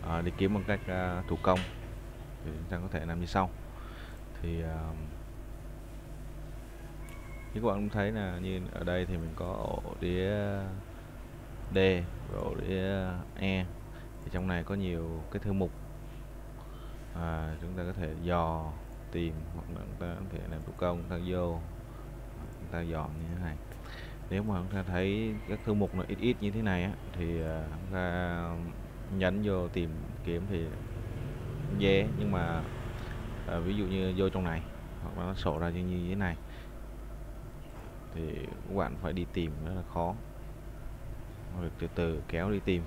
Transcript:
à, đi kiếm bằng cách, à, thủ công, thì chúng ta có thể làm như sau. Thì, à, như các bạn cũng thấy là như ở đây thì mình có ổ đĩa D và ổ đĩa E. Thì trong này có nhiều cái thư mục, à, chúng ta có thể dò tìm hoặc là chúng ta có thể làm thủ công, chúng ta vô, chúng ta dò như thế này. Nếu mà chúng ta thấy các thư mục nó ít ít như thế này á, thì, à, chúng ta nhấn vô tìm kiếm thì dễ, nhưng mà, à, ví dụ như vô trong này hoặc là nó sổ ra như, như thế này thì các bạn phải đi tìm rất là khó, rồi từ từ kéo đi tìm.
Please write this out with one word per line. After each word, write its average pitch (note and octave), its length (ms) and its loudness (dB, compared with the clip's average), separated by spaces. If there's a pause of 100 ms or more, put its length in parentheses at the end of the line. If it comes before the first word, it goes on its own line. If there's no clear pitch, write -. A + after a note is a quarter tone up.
à, E2 140 4
đi F2 160 4
kiếm F#2+ 160 6
bằng G2 140 4
cách, G2+ 200 4
à, F2+ 400 2
thủ E2 140 2
công, F#2 180 6 (840)
thì D#2 120 -2
chúng E2 120 -4
ta F#2 80 0
có F2+ 140 -2
thể E2 140 -2
làm E2+ 140 0
như F2 60 0
sau. F#2+ 240 4 (920)
Thì, E2 200 0
à, D#2+ 160 0 (2750)
như A2 80 0
các A#2 60 6
bạn G2 80 6
cũng G2+ 140 2
thấy G#2 220 4
là F#2+ 280 0
như F#2 220 0 (100)
ở - 120 -2
đây F2+ 220 4
thì F2+ 120 0
mình E2 180 -2
có E2+ 100 -2
ổ - 360 0 (200)
đĩa F2+ 280 4 (1500)
D - 20 10 (540)
và - 80 -2
ổ - 160 0
đĩa F#2+ 520 2 (320)
E. F#2+ 260 4 (580)
Thì - 80 -6
trong F2+ 160 0
này F2 160 2
có G2 120 0
nhiều E2 460 0 (100)
cái G#2 80 0
thư G2 140 2
mục, F#2 180 4 (1400)
à, D#2+ 460 0
chúng F2+ 160 -4
ta F2+ 60 -2
có F2+ 100 -2
thể E2+ 200 0 (100)
dò E2 480 4 (400)
tìm E2+ 220 0 (220)
hoặc E2 80 -4 (120)
là F2 60 -4
chúng F2 260 -4
ta F2 120 -2
có G2 120 -4
thể D#2+ 80 -4 (120)
làm D#2+ 140 -2
thủ - 120 -6
công, F2 200 4
chúng E2+ 120 -4
ta F2+ 180 0
vô, F2 320 2 (1000)
chúng E2 120 -8
ta E2+ 100 -2
dò D#2+ 220 0
như D#2 220 -4 (100)
thế F2+ 80 -2
này. D#2+ 120 -2 (760)
Nếu G2 140 2
mà G#2 120 2
chúng F#2 220 0
ta F#2+ 60 0
thấy G2 500 2 (160)
các G#2+ 160 0
thư A2 80 4
mục G2+ 220 4
nó F#2 120 2
ít G2 120 -2
ít A#2 220 6
như G2+ 100 2
thế A2 100 2
này F#2 220 4
á, G2+ 80 2 (260)
thì, E2+ 240 2
à, D#2+ 280 0
chúng F2+ 260 -4
ta F2 540 2 (680)
nhấn F#2 260 6
vô F#2 240 4
tìm E2+ 220 2 (340)
kiếm E2+ 260 2
thì E2+ 160 2 (1120)
dễ, G2 300 8 (120)
nhưng G2+ 120 4
mà, E2+ 300 4 (840)
à, F2 120 2
ví F2+ 160 2
dụ G#2 100 4
như F#2 320 4
vô F#2+ 120 8
trong F#2 140 2
này E2 180 2 (420)
hoặc E2 140 -4
là F2 80 0
nó F#2+ 80 0
sổ E2 260 2
ra E2+ 100 4
như, F2+ 140 0
như F2+ 260 0
thế F#2+ 60 2
này F#2 200 2 (1800)
thì D#2+ 160 -2 (380)
các G2 60 0
bạn C2+ 260 4
phải E2 120 2
đi F2+ 200 2
tìm E2 180 2 (140)
rất F2 100 -2
là F2+ 80 -2 (100)
khó, E2+ 220 2 (1500)
rồi E2 80 0 (100)
từ E2+ 160 0
từ E2 320 2
kéo F2+ 240 2
đi G2+ 80 4
tìm. F2+ 280 4